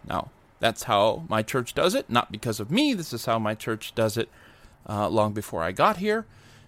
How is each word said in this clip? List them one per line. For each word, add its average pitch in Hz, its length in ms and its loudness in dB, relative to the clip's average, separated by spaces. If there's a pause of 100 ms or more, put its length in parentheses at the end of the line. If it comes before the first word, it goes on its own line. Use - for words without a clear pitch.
Now, - 240 -4 (300)
that's 113 220 0
how 110 440 2
my 110 160 0
church 123 300 -2
does 180 220 2
it, - 140 -2
not 117 220 2
because 110 300 -4
of 110 100 -6
me. 269 220 4
This 175 180 -6
is 120 140 -8
how 113 140 2
my 110 160 -2
church - 380 -6
does 110 220 0
it, 113 140 -2 (580)
uh, 104 220 0
long 107 240 2
before 104 300 -4
I 90 100 -2
got 185 240 2
here. 214 280 -2 (420)